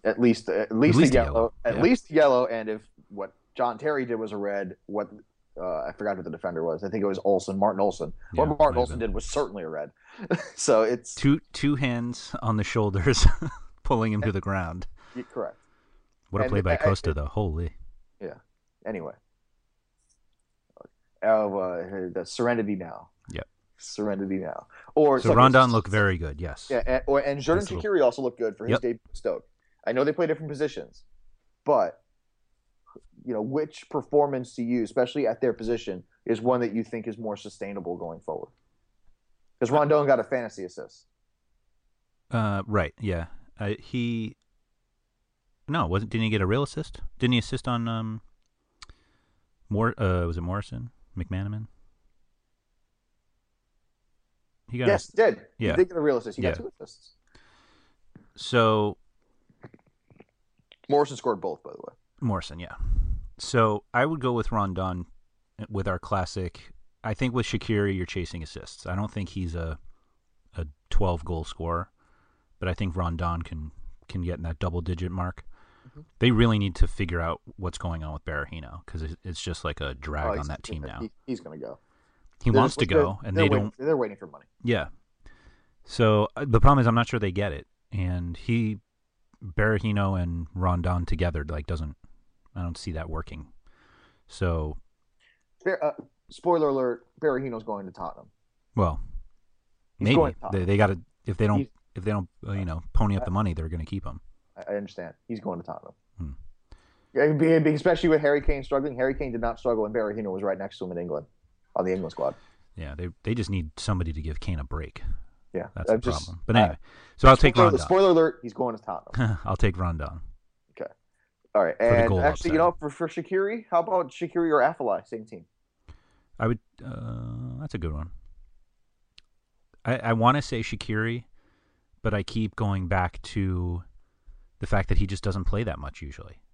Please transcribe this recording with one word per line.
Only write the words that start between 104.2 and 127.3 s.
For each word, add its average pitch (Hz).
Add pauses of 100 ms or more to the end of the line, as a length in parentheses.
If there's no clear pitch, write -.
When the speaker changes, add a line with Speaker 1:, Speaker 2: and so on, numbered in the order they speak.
Speaker 1:
I, 98
I 104
understand. 95 (140)
He's 113
going 92
to 85
Tottenham. - (240)
Speaker 2:
Hmm. 80 (840)
Speaker 1:
Yeah, 131
it'd 151
be, 160
it'd 160
be, 156
especially 170
with 156
Harry 147
Kane 139
struggling. 139
Harry 131
Kane 135
did 113
not 117
struggle 113
when 104
Berahino 107
was 95
right 95
next 98
to 95
him 90
in 87
England, 78 (500)
on 92
the 92
England 92
squad. 67 (420)
Speaker 2:
Yeah, 71
they, 87 (160)
they 110
just 107
need 87
somebody 87
to 76
give 78
Kane 87
a 69
break. 73 (500)
Speaker 1:
Yeah, 85
Speaker 2:
That's -
Speaker 1:
I'm -
Speaker 2:
the -
Speaker 1:
just, 117
Speaker 2:
problem. 87
But 113
anyway, 104
Speaker 1:
uh, - (400)
Speaker 2:
so 135
I'll 131
take -
Speaker 1:
spoiler, 185
Speaker 2:
Rondon. 135
Speaker 1:
spoiler 190
alert, 165
he's 113
going 120
to -
Tottenham. 107
Speaker 2:
<laughs> -
I'll 101
take 95
Rondon. 82 (520)
Speaker 1:
Okay. - (640)
All 104
right. 82
Speaker 2:
For 107
the 117
Speaker 1:
And 117
Speaker 2:
goal 95
Speaker 1:
actually, 156
you 156
Speaker 2:
upside. 170
Speaker 1:
know, 147
for, 165
for - (140)
Shaqiri, 202
how 170
about 175
Shaqiri 170
or 151
Afellay? 120
Same 110
team. 87 (960)
Speaker 2:
I 113
would, 117 (260)
uh, 117